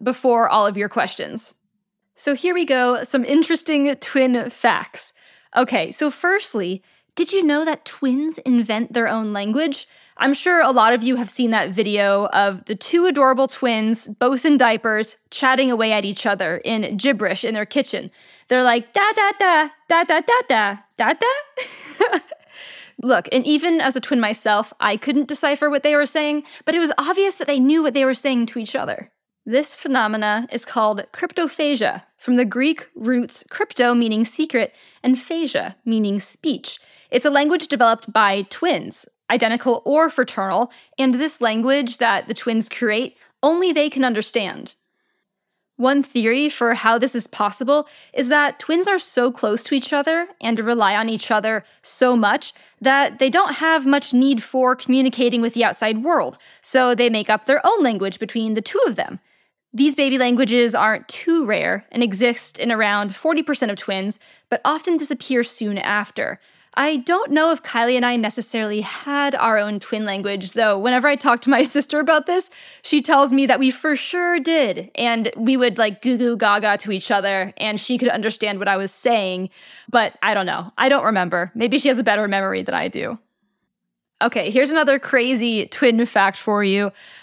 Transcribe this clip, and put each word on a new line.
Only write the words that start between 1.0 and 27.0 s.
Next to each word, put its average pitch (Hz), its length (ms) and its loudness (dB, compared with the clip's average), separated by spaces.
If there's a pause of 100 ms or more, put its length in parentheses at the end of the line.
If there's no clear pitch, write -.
So 285 140 -2
here 349 220 -2
we 349 100 0
go, 247 380 2
some 254 200 -2
interesting 294 760 2
twin 254 520 0
facts. - 640 -2 (420)
Okay, 240 360 0
so 302 180 -2
firstly, 220 720 -2 (320)
did - 180 -2
you 381 140 2
know 294 180 2
that 311 220 -4
twins 285 540 -2
invent 226 540 0
their 233 140 0
own 220 260 -4
language? 226 540 -2 (300)
I'm 269 160 2
sure 349 260 2
a 269 120 4
lot 233 220 6
of 233 100 0
you 247 140 0
have 233 120 -6
seen 240 220 0
that 202 180 0
video 202 600 0
of 196 360 0
the - 80 -6
two 339 320 0
adorable 269 420 4
twins, 226 600 -2
both 247 380 0
in 294 120 6
diapers, 220 600 0 (120)
chatting 262 400 2
away 220 220 0
at 208 140 0
each 202 200 -6
other 196 400 -2
in 214 320 -2
gibberish 208 480 0
in 226 80 -2
their 214 140 -4
kitchen. - 420 -4 (380)
They're 254 160 2
like, 240 300 2
"Da, 403 180 2
da, 415 260 2
da, 339 320 4 (180)
da, 339 180 2
da, 330 160 2
da, 466 260 2
da, 208 300 0 (200)
da, 233 160 0
da." 480 1080 -2
<laughs> - 840 -18
Look, 233 280 2
and 254 140 2
even 311 340 2
as 269 160 0
a 254 60 -2
twin 254 180 0
myself, 214 600 0
I 208 180 0
couldn't 269 300 -2
decipher 294 420 -2
what 285 140 -2
they 294 120 4
were 294 120 2
saying, 294 380 -2 (200)
but 311 80 0
it 339 60 2
was 320 180 0
obvious 370 400 0